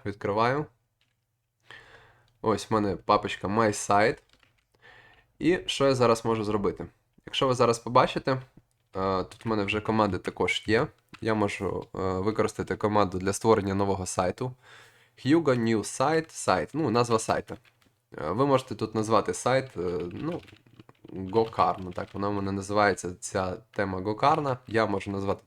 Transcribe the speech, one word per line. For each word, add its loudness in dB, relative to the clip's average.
відкриваю. 0
Ось 0
в -2
мене 0
папочка 0
My 2
Site. 2
І 2
що 0
я 6
зараз 4
можу 0
зробити? -2
Якщо -2
ви 2
зараз 4
побачите, 2
е, 0
тут -20
в -4
мене 0
вже -2
команди 2
також -2
є. 2
Я 0
можу, -2
е, -6
використати -2
команду 0
для -2
створення 4
нового -2
сайту. -4
Hugo 4
New 2
Site, -2
сайт, 0
ну, 0
назва 2
сайта. -2
Е, -4
ви 0
можете 0
тут -6
назвати 2
сайт, -2
е, -6
ну, -8
Гокарна, 0
так, -10
вона -4
в -2
мене -2
називається, 0
ця -4
тема -4
Гокарна. 0
Я 2
можу -4
назвати -4